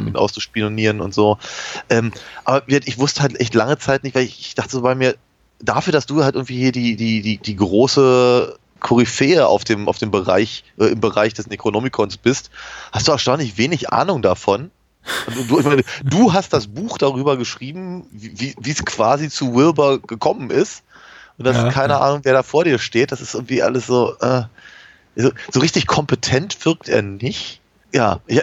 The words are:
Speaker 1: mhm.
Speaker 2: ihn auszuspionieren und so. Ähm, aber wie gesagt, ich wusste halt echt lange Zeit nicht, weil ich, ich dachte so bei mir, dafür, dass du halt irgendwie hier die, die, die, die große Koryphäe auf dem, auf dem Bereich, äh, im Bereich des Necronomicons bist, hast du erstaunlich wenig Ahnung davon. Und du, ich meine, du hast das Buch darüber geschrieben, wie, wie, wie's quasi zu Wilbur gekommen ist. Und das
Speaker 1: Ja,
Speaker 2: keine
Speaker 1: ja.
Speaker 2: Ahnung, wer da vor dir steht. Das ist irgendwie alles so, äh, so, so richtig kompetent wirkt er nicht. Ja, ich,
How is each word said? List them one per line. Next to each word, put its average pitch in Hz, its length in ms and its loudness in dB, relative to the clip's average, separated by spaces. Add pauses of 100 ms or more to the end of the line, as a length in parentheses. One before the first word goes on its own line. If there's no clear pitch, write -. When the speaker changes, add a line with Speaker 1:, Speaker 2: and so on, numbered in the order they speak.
Speaker 1:
mhm. 107 60 -6
Speaker 2:
ihn 104 80 -6
auszuspionieren 107 840 -2
und 101 140 -6
so. 104 240 4 (520)
Ähm, 113 220 2 (320)
aber 131 220 2
wie 127 40 -10
gesagt, 139 180 2
ich 110 100 -8
wusste 143 240 0
halt 135 180 0
echt 113 140 -2
lange 120 240 2
Zeit 135 260 -2
nicht, 135 100 -6
weil 127 100 2
ich, - 160 -8
ich - 140 -14
dachte - 160 -4
so 131 120 -4
bei 127 120 2
mir, 131 200 0 (460)
dafür, 120 320 -2
dass 147 140 2
du 147 180 2
halt 135 120 2
irgendwie 127 220 -6
hier 127 140 2
die, 120 240 0
die, 110 240 0
die, 101 180 -2
die 107 180 -8
große 123 1000 4 (240)
Koryphäe 135 680 4
auf 101 160 2
dem, 104 240 -2
auf 95 100 -2
dem 107 140 -4
Bereich, 98 500 0 (160)
äh, 107 80 2
im 110 140 0
Bereich 107 340 0
des - 140 -12
Necronomicons 104 680 -2
bist, - 340 -2 (420)
hast - 160 -2
du 156 40 4
erstaunlich 127 460 -2
wenig 139 340 -2
Ahnung 151 300 0
davon. 101 480 0 (560)
Und 120 240 -6
du, 156 80 4
ich 135 80 2
meine, 143 160 2 (220)
du 170 280 4
hast 190 200 0
das 117 160 0
Buch 156 280 -10
darüber 139 400 0
geschrieben, 175 760 -10
wie, 104 260 -18
wie, 127 220 -6
wie's 139 240 -6
quasi 143 460 0
zu 127 260 -4
Wilbur 143 440 4
gekommen - 500 -4
ist. - 340 -2 (540)
Und 120 80 -8
das 127 100 2
Speaker 1:
Ja, 117 160 2
Speaker 2:
keine 139 220 2
Speaker 1:
ja. 135 60 2
Speaker 2:
Ahnung, 139 220 2
wer 131 120 2
da 131 100 4
vor 151 200 2
dir 139 140 2
steht. 120 320 0
Das 131 100 -6
ist - 140 -12
irgendwie 123 300 -2
alles 123 240 0
so, 123 320 2
äh, 127 220 2 (720)
so, 120 140 2 (220)
so 131 60 0
richtig 151 300 2
kompetent 151 760 -2
wirkt 165 240 -2
er 107 140 2
nicht. 101 580 -10 (320)
Ja, 110 360 0
ich, 120 140 2